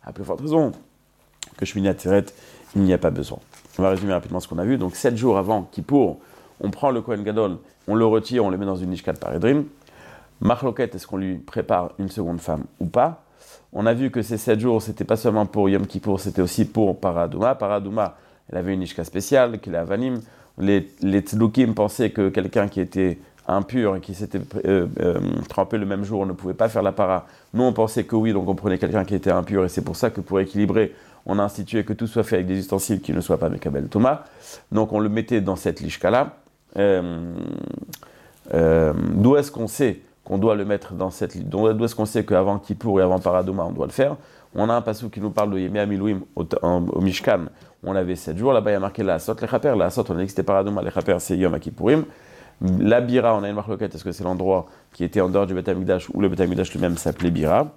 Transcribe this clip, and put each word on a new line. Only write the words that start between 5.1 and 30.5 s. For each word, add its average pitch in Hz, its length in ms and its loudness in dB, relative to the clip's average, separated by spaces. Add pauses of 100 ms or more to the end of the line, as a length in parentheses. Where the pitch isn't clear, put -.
jours 110 220 2
avant 98 340 0
Kippour, 107 480 2 (400)
on 101 120 -2
prend 139 180 -2
le 120 120 -2
Kohen 104 220 -6
Gadol, 104 340 -2 (300)
on 101 80 0
le 113 100 6
retire, 110 380 2
on 98 60 2
le 92 80 -2
met 98 80 -4
dans 95 100 -2
une 90 140 -6
Mishkat 92 240 -4
Paredrim. 123 520 0 (760)
Marloquette, 120 520 0
est-ce - 140 -12
qu'on 98 100 -6
lui 95 200 -4
prépare 90 600 -2
une 98 120 -6
seconde 87 320 -6
femme 78 220 -4 (160)
ou 92 60 -4
pas ? 143 380 0 (500)
On 107 120 -2
a 117 80 4
vu 127 180 -2
que 117 100 -2
ces 110 160 -4
sept 107 220 0
jours, 113 220 2
c'était 104 220 -6
pas 113 120 2
seulement 107 300 2
pour 98 220 2
Yom 98 200 2
Kippour, 98 320 -2
c'était 98 220 -2
aussi 92 240 2
pour 101 340 0
Paradouma. 90 560 0
Paradouma, 101 600 -2 (320)
elle - 100 -6
avait 92 140 -2
une 95 60 -2
Mishka 87 240 -6
spéciale, 113 560 2
qu'il 92 140 -10
est 85 40 -2
Avanim. 110 440 -2 (360)
Les, 98 320 4 (120)
les 98 200 2
Tzdukim 110 520 2
pensaient 107 380 0
que 98 180 2
quelqu'un 101 380 0
qui 98 140 -4
était 90 360 0 (300)
impur 101 480 0
et 92 40 -6
qui 95 140 -12
s'était, 95 280 -6 (240)
euh, 92 220 4 (120)
euh, 90 200 2 (300)
trempé 98 280 -2
le 101 80 -2
même 98 180 -4
jour 98 220 -2
ne 92 80 -4
pouvait 90 200 -6
pas 110 160 2
faire 101 140 -2
la 98 80 2
para. 95 360 0 (260)
Nous, 120 100 2
on 123 100 4
pensait 110 300 0
que - 120 -2
oui, 110 180 4
donc 92 140 0
on 95 80 2
prenait 92 220 0
quelqu'un 98 280 0
qui 101 100 -2
était 92 160 0
impur 90 340 2
et 87 40 -2
c'est - 140 -4
pour 85 120 -6
ça 117 140 0
que 101 120 -6
pour 98 180 0
équilibrer, 98 540 2 (320)